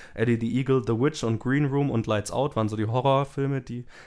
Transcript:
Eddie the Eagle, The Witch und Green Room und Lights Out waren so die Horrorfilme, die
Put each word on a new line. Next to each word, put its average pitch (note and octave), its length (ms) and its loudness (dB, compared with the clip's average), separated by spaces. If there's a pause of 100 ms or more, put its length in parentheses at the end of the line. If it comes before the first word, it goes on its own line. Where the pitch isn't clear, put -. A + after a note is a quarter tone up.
(140)
Eddie A#2 260 2
the A2+ 180 -2
Eagle, C3 280 2
The A2+ 120 0
Witch D3 260 0
und A2+ 160 0
Green C#3 260 2
Room C3+ 240 0
und A#2+ 160 0
Lights G#2 240 -2
Out C#3 260 -2
waren A2 140 0
so G#2+ 80 -4
die G#2+ 80 0
Horrorfilme, C#3 760 0
die A#2+ 240 -10 (220)